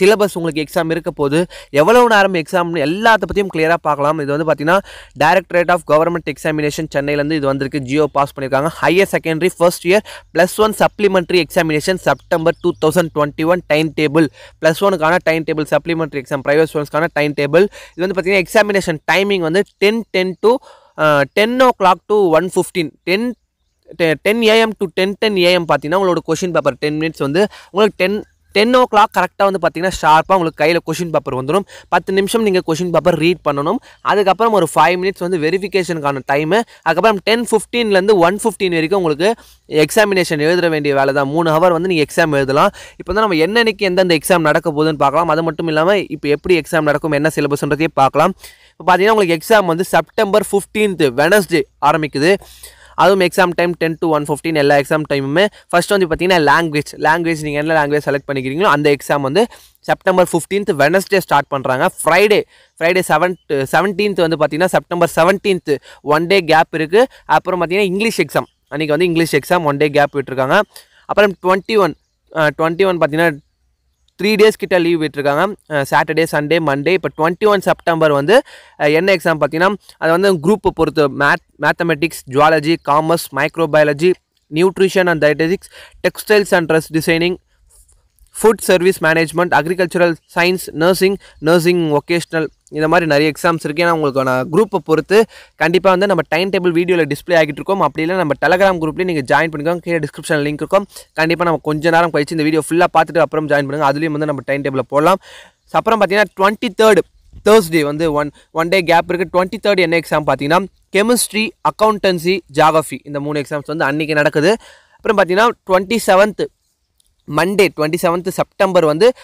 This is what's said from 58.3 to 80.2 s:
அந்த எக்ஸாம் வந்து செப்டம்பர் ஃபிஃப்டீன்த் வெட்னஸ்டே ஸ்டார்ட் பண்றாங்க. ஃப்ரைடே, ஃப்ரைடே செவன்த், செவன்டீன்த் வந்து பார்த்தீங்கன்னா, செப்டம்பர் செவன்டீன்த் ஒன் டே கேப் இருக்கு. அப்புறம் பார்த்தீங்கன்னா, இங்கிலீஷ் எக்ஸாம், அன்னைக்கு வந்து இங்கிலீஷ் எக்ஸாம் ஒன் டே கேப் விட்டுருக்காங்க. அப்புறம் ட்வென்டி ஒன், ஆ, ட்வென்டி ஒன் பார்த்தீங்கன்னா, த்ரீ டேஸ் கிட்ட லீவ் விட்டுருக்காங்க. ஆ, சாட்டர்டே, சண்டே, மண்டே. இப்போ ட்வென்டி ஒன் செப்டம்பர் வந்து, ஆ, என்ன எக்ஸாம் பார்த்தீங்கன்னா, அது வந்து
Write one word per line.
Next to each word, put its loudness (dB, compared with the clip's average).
அந்த 2
எக்ஸாம் -4
வந்து 0
செப்டம்பர் 0
ஃபிஃப்டீன்த் -4
வெட்னஸ்டே 0
ஸ்டார்ட் 0
பண்றாங்க. -2
ஃப்ரைடே, 2
ஃப்ரைடே 0
செவன்த், -2
செவன்டீன்த் 0
வந்து -2
பார்த்தீங்கன்னா, 0
செப்டம்பர் -2
செவன்டீன்த் 0
ஒன் 0
டே 2
கேப் 2
இருக்கு. 2
அப்புறம் -4
பார்த்தீங்கன்னா, -2
இங்கிலீஷ் -2
எக்ஸாம், -4
அன்னைக்கு -4
வந்து 0
இங்கிலீஷ் 0
எக்ஸாம் 0
ஒன் -2
டே 2
கேப் 0
விட்டுருக்காங்க. -2
அப்புறம் 2
ட்வென்டி 0
ஒன், -4
ஆ, 2
ட்வென்டி 0
ஒன் -2
பார்த்தீங்கன்னா, 0
த்ரீ 0
டேஸ் 4
கிட்ட -2
லீவ் 2
விட்டுருக்காங்க. -2
ஆ, -2
சாட்டர்டே, 0
சண்டே, 0
மண்டே. 0
இப்போ -4
ட்வென்டி 0
ஒன் -2
செப்டம்பர் 0
வந்து, 2
ஆ, -2
என்ன 2
எக்ஸாம் -2
பார்த்தீங்கன்னா, 0
அது -2
வந்து 2